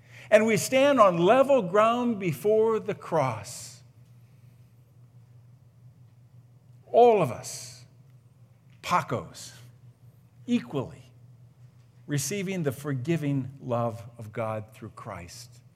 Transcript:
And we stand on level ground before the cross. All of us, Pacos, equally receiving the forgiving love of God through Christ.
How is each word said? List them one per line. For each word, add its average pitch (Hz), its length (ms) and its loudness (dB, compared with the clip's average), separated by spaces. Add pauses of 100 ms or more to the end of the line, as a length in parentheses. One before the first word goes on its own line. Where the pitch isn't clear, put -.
(320)
And 220 140 6
we 220 100 2
stand 269 420 2
on 185 200 6
level 254 440 4
ground 220 560 0
before 214 640 0
the 185 140 -6
cross. - 880 -6 (3000)
All 226 320 6
of 131 80 0
us, - 540 -14 (960)
Pacos, - 720 -6 (920)
equally 147 640 -6 (960)
receiving 185 580 -4
the 139 80 -2
forgiving 143 760 -4 (120)
love 117 400 -4 (160)
of 107 120 -14
God 110 340 -6 (100)
through 107 160 -16
Christ. - 580 -16 (280)